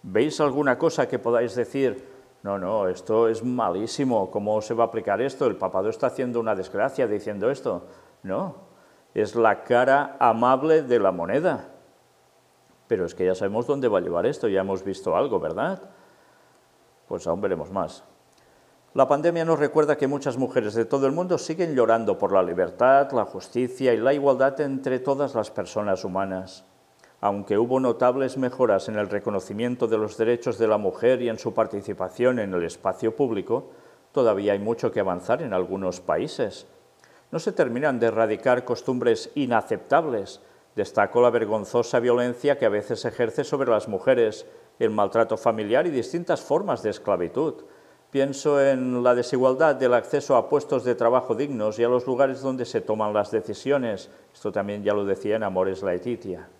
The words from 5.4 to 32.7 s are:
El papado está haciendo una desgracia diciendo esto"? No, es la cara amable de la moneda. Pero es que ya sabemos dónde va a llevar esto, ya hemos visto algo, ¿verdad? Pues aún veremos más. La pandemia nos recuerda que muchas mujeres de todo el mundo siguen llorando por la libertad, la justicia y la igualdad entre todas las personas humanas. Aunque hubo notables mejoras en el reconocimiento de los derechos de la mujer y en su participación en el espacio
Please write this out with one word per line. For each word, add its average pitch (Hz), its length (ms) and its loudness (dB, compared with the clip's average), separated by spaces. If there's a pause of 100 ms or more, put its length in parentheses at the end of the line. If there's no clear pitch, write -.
El 104 100 0
papado 95 340 -2
está 110 160 -2
haciendo 123 340 -2
una 113 140 0
desgracia 104 520 -2
diciendo 104 440 -2
esto"? 117 320 -4 (400)
No, 123 480 -6 (420)
es 104 220 -2
la 110 300 4
cara 135 560 2
amable 131 600 4
de 120 180 2
la 95 100 4
moneda. 92 600 -2 (1160)
Pero 95 200 0
es - 80 -8
que 92 100 -4
ya 92 100 2
sabemos 104 320 -2
dónde 139 220 0
va 101 100 2
a 90 40 0
llevar 87 240 0
esto, 139 200 -2
ya 95 140 2
hemos 95 240 -4
visto 92 320 -2
algo, 107 240 0
¿verdad? 113 420 -4 (1300)
Pues - 180 -8
aún 87 140 -2
veremos 92 320 -4
más. 92 320 -6 (880)
La 135 140 4
pandemia 160 380 2
nos 160 160 2
recuerda 147 360 4
que 143 120 0
muchas 139 280 -2
mujeres 120 380 0
de 113 100 2
todo 135 220 0
el 135 60 4
mundo 175 260 0
siguen 165 380 -4
llorando 113 420 2
por 95 140 0
la 95 100 6
libertad, 113 680 4
la 113 120 2
justicia 123 680 -2
y - 20 2
la 127 180 2
igualdad 139 460 2
entre 135 380 -2
todas 135 380 -2
las 107 140 -2
personas 101 540 -4
humanas. 95 600 -6 (560)
Aunque 101 380 -2
hubo 123 200 2
notables 131 580 0
mejoras 123 520 0
en 110 80 -6
el 104 120 -2
reconocimiento 104 760 -4
de 110 120 0
los 107 180 -4
derechos 117 420 0
de 113 80 2
la 107 100 4
mujer 117 460 0
y 117 60 -2
en 110 100 -4
su 107 160 -6
participación 107 840 -2
en 98 120 -4
el 87 120 0
espacio 98 500 -4